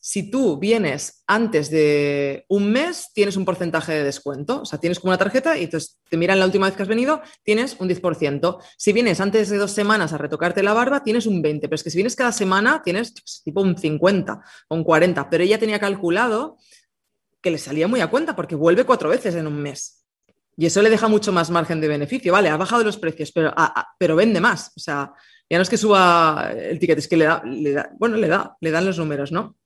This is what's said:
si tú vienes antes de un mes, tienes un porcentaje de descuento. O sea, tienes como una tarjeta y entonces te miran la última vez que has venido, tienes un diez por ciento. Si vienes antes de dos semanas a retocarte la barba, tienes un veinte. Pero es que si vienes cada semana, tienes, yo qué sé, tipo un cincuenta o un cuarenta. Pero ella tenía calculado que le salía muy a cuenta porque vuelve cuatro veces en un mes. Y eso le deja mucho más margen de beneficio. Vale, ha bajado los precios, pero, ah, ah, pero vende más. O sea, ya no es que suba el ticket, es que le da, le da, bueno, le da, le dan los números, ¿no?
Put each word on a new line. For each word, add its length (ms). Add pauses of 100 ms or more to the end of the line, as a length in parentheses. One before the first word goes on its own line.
si 240
tú 300
vienes 680
antes 440
de 760
un 240
mes, 400
tienes 240
un 80
porcentaje 480
de 100
descuento. 600
O 20
sea, 120
tienes 220
como 120
una 60
tarjeta 400
y 60
entonces 340 (120)
te 80
miran 220
la 60
última 200
vez 100
que 60
has 80
venido, 320 (200)
tienes 380
un 80
diez 140
por 140
ciento. 440 (180)
Si 140
vienes 300
antes 260
de 100
dos 140
semanas 400
a 60
retocarte 440
la 120
barba, 320
tienes 200
un 160
veinte. 280
Pero 60
es 80
que 60
si 100
vienes 180
cada 160
semana, 500
tienes, 300
yo 100
qué 80
sé, 140
tipo 160
un 160
cincuenta 640 (260)
o 80
un 80
cuarenta. 460
Pero 160
ella 120
tenía 220
calculado 800 (840)
que 100
le 60
salía 300
muy 140
a 60
cuenta 280
porque 200
vuelve 280
cuatro 240
veces 280
en 120
un 140
mes. 420 (540)
Y 80
eso 160
le 80
deja 180
mucho 240
más 180
margen 300
de 80
beneficio. 460
Vale, 160
ha 80
bajado 260
los 140
precios, 340
pero, 240
ah, 180
ah, 140 (100)
pero 200
vende 240
más. 340
O 60
sea, 320 (360)
ya 80
no 40
es 80
que 80
suba 760
el 240
ticket, 220
es 80
que 80
le 80
da, 220
le 260
da, 260
bueno, 200
le 100
da, 320
le 100
dan 160
los 120
números, 340
¿no? 240 (100)